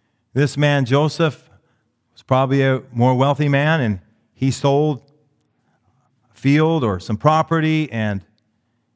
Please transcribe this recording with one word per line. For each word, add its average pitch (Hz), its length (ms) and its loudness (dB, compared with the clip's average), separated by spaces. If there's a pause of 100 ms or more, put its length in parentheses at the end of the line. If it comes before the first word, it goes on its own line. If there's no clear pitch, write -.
(320)
This 135 240 -2
man, 143 300 0
Joseph, 147 640 -2 (640)
was - 80 -20
probably 135 400 0
a 135 200 0 (100)
more 123 220 2
wealthy 139 340 0
man, 147 340 0
and 104 180 -2 (320)
he 135 180 -2
sold 143 520 0 (1300)
a - 40 -20
field 156 480 0
or 101 160 -2
some 104 200 -6
property, 156 760 0
and 107 320 -4 (720)